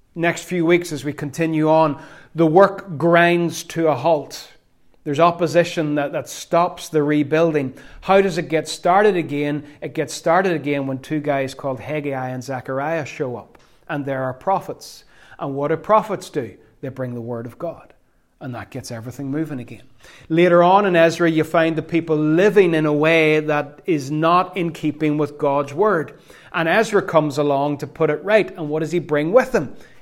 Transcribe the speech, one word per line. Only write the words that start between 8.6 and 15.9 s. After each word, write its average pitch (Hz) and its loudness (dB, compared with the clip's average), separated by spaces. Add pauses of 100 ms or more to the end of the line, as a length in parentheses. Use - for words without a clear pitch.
started 196 2
again? 147 -4 (160)
It 151 -12
gets 143 -6
started 180 2
again 143 -2
when 135 -6
two 151 -6
guys 139 -2
called 131 -6
Haggai 135 -6
and 127 -10
Zechariah 135 -6
show 127 -8
up. - -18 (320)
And 143 -6
there 131 -4
are 131 -6
prophets. - -6 (340)
And 143 -8
what 143 -2
do 156 0
prophets 202 0